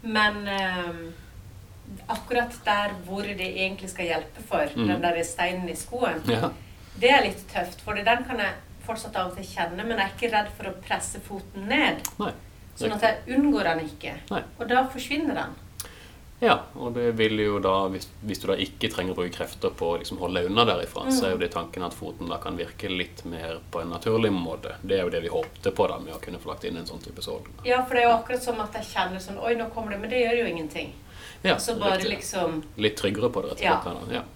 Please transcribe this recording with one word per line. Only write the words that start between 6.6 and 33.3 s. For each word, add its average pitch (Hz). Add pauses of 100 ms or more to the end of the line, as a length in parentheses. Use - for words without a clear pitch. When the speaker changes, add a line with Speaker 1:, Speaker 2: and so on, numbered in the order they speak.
Speaker 1:
det 247
er 277
litt -
tøft, -
for 208
den 233
kan 247
jeg 196 (340)
fortsatt 214
av 180
og 180
til 190
kjenne, 175 (100)
men 226
jeg -
er 196
ikke 233
redd 208
for -
å 185
presse -
foten 196
ned. 254 (220)
Speaker 2:
Nei, 208 (460)
det -
er -
Speaker 1:
Sånn 220
at -
Speaker 2:
riktig. 214
Speaker 1:
jeg 254
unngår 277
den 160
ikke. - (160)
Speaker 2:
Nei. 202 (180)
Speaker 1:
Og 233
da 254
forsvinner 285
den. - (840)
Speaker 2:
Ja, 226 (160)
og 123
det 120
vil 110
jo 104
da, 95
hvis, 92 (180)
hvis 101
du 92
da 95
ikke -
trenger 90
å -
bruke 90
krefter -
på -
å 85
liksom 90
holde 90
deg 87
unna -
derifra, -
Speaker 1:
Mm. 262
Speaker 2:
så 262
er -
jo 90
det 87
tanken 87
at 85
foten 87
da 82
kan 87
virke 87
litt 90
mer 82 (140)
på 85
en 85
naturlig 110
måte. 82 (140)
Det 98
er -
jo 87
det 82
vi 85
håpte -
på 98
da, 82
med 80
å -
kunne 87
få 87
lagt -
inn 87
en 85
sånn -
type -
sål. - (220)
Speaker 1:
Ja, 247
for 254
det 240
er 240
jo 233
akkurat 247
som 226
at -
jeg 226
kjenner 185
sånn, 196
«Oi, 233
nå 226
kommer 220
det», 202
men 214
det 247
gjør 240
jo 190
ingenting. 156 (500)
Speaker 2:
Ja, 185
Speaker 1:
Så 233
bare 190
Speaker 2:
riktig. 185
Speaker 1:
liksom 160 (140)
Speaker 2:
Litt 107
tryggere 104